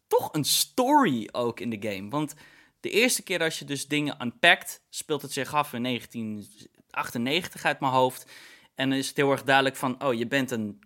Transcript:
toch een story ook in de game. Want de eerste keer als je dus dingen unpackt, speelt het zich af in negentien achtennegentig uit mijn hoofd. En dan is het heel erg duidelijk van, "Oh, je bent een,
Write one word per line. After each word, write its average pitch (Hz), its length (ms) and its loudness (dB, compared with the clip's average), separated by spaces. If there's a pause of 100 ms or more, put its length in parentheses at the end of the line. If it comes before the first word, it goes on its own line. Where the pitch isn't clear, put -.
toch - 260 0
een 151 120 0
story 254 840 2
ook 117 280 -2
in 117 100 -6
de 110 200 -6
game. 101 200 -8
Want 147 240 -4 (460)
de - 100 -8
eerste 240 340 2
keer 180 180 -2
als 160 180 -2
je 147 60 -12
dus 139 220 -6
dingen 147 340 -2
unpackt, 170 680 2
speelt - 320 -6
het 139 100 -12
zich 131 220 -4
af 147 200 0
in 120 80 -4
negentien 113 640 -6 (420)
achtennegentig 143 760 -4
uit 147 140 2
mijn 139 120 2
hoofd. 131 400 2 (440)
En 135 140 0
dan 135 80 2
is 135 100 -2
het - 100 -6
heel 139 140 4
erg 120 120 0
duidelijk 135 320 4
van, 127 280 -4
"Oh, 139 100 2
je 117 140 -2
bent 135 240 0
een, 107 340 -4